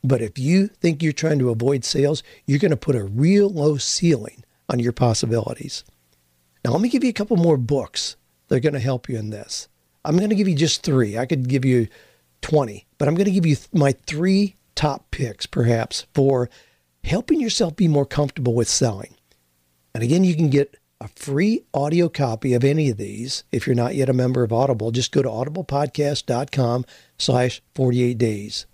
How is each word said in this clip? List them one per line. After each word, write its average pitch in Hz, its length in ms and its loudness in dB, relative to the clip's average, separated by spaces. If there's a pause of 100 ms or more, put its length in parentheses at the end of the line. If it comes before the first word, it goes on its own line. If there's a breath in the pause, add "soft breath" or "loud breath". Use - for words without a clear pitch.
but 127 200 0
if 110 180 -8
you 180 280 2
think 165 360 -2
you're 156 80 0
trying 151 280 -2
to 123 100 2
avoid 120 340 0
sales, 143 400 -2 (220 loud breath)
you're 143 140 2
gonna 160 180 2
put 143 180 -2
a 107 80 -4
real 165 460 2
low 151 260 0
ceiling 139 680 -2 (260)
on 123 100 0
your 120 140 0
possibilities. 117 920 -2 (800)
Now, 117 80 0
let 160 100 2
me 240 60 2
give 240 160 0
you 254 60 2
a 220 40 -4
couple 208 220 -2
more 170 220 4
books 123 580 -4 (320)
that - 80 0
are 127 60 2
gonna 143 180 -2
help 127 300 -4
you 120 80 -6
in 107 120 -8
this. - 380 -12 (380)
I'm 160 120 2
gonna 208 180 2
give 196 120 2
you 175 80 2
just 151 280 0
three. 117 340 0
I 127 80 -2
could 127 240 -2
give 131 160 0
you 123 220 4 (540 soft breath)
twenty, 123 440 0 (120)
but 139 120 2
I'm 160 60 0
gonna 196 160 2
give 185 140 2
you 147 100 4
th-, - 180 -12
my 143 180 4
three 190 640 0 (200)
top - 360 -2
picks, 120 340 -6
perhaps, 117 680 0
for 135 360 2 (540 soft breath)
helping 247 380 0
yourself 202 340 -2
be 175 140 2
more 143 160 2
comfortable 139 480 -2
with 120 160 0
selling. 107 460 -2 (800)
And 113 80 -4
again, 156 220 2
you 180 120 2
can 156 140 2
get 143 280 0 (240)
a 101 80 -16
free 175 540 -2 (100)
audio 160 340 2
copy 123 460 -2
of 120 100 2
any 143 260 2
of 107 80 -2
these 107 540 -10
if - 160 -2
you're 127 80 2
not 120 200 0
yet 135 140 0
a 127 40 2
member 127 300 2
of 113 100 -2
Audible. 117 380 0
Just 123 200 -2
go 143 100 2
to 131 80 0
audiblepodcast 143 960 -4
dot 131 280 -4
com 123 320 0 (320 soft breath)
slash 123 440 0 (120)
forty-eight 123 440 0
days. 110 560 -4